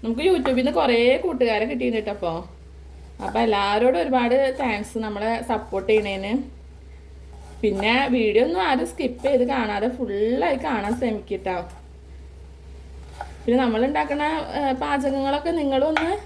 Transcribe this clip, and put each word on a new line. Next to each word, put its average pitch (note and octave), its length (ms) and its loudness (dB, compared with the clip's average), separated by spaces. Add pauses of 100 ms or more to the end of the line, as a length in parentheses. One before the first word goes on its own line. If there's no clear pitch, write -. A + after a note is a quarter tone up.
നമുക്ക് A#3 260 -2
YouTube-ൽ C4+ 320 4
നിന്ന് C4 180 2
കുറേ C4 180 4 (280)
കൂട്ടുകാരെ A#3 460 2
കിട്ടിയിട്ടുണ്ട് B3 280 0
കേട്ടോ. G#3+ 180 -4
അപ്പോൾ, E3 220 -2 (880)
അപ്പോൾ G3+ 200 -2
എല്ലാവരോടും G#3+ 580 4
ഒരുപാട് B3 300 2 (280)
താങ്ക്സ് A3 420 -2
നമ്മളെ G#3 260 -2 (200)
സപ്പോർട്ട് G3+ 400 -2
ചെയ്യണേന്. G3+ 420 2 (1300)
പിന്നെ G#3 300 2 (240)
വീഡിയോ A3 320 4
ഒന്നും F#4 200 0
ആരും C4+ 240 2
സ്കിപ്പ് B3+ 340 -4
ചെയ്ത് C4 260 4
കാണാതെ A3 460 0
ഫുള്ളായി A#3+ 680 0
കാണാൻ A3+ 380 -2
ശ്രമിക്കട്ടോ. G3 540 -4 (1900)
പിന്നെ A#3+ 180 4
നമ്മളുണ്ടാക്കുന്ന, C#4+ 640 0 (320)
ഏ, C#4+ 60 0 (180)
പാചകങ്ങളൊക്കെ C#4+ 760 0
നിങ്ങളൊന്ന് D4+ 500 2 (160)